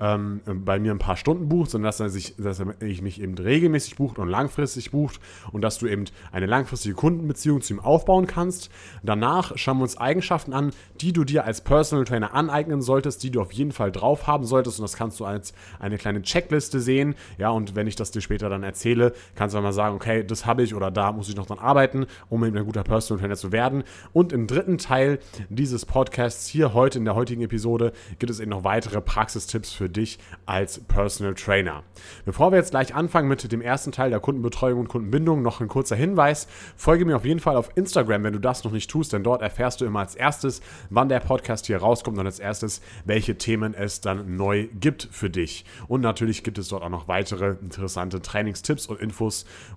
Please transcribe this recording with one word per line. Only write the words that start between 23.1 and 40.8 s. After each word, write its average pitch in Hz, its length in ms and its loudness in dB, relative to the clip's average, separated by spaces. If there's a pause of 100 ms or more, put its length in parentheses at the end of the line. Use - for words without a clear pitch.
Trainer 101 160 -2
zu 95 160 -6
werden. 127 320 2 (280)
Und 170 200 6
im 117 140 0
dritten 165 320 0
Teil 135 400 2 (300)
dieses 123 380 -2
Podcasts 127 600 0
hier 147 280 2
heute 131 240 4
in 113 60 0
der 107 100 2
heutigen 117 280 0
Episode 117 500 0 (260)
gibt 120 120 -2
es 110 100 -8
eben 107 100 -6
noch 95 140 -2
weitere 104 360 0
Praxistipps - 720 -2
für 95 160 -4
dich 107 300 -4 (280)
als 98 340 -2
Personal 101 540 2
Trainer. 92 480 0 (420)
Bevor 160 280 4
wir 190 60 8
jetzt 175 120 4
gleich 135 240 2
anfangen 160 340 2
mit 135 220 0
dem 117 100 0
ersten 127 320 -2
Teil 131 180 0
der 107 100 2
Kundenbetreuung 123 600 0
und 123 80 -4
Kundenbindung, 139 540 2
noch 117 180 0
ein 110 80 -2
kurzer 131 280 0
Hinweis. 151 520 2 (280)
Folge 170 280 6
mir 156 120 4
auf 107 80 -2
jeden 160 160 2
Fall 143 160 2
auf 120 180 2
Instagram, 110 480 2
wenn 104 100 0
du 104 80 -4
das 123 240 0
noch 107 80 -2
nicht 110 180 -4
tust, 151 220 0
denn 101 100 0
dort 120 200 2
erfährst 120 380 -2
du 127 40 0
immer 104 160 0
als 92 140 -6
erstes, 139 460 0 (300)